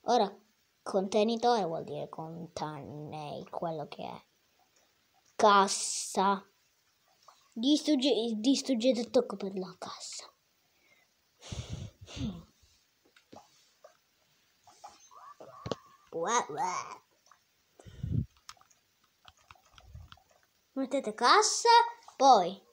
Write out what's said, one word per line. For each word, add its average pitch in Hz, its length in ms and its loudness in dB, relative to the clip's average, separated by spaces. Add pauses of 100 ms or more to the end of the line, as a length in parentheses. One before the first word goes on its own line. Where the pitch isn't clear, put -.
Ora, 220 240 2 (500)
contenitore 220 800 0
vuol 160 180 -6
dire 147 260 -10
container, 151 1400 -12
quello 160 380 -6
che - 160 -14
è. - 200 -14 (1080)
Cassa. 196 1120 2 (1040)
Distrugge-, 254 840 2
distruggete 240 760 2
tutto 247 240 0
per 196 240 -6
la 185 180 -8
cassa. - 560 -14 (4000)
Uè, 202 380 -2
uè. 165 540 -6 (3750)
Mettete 269 400 -4
cassa, 381 540 4 (480)
poi. 202 460 6 (100)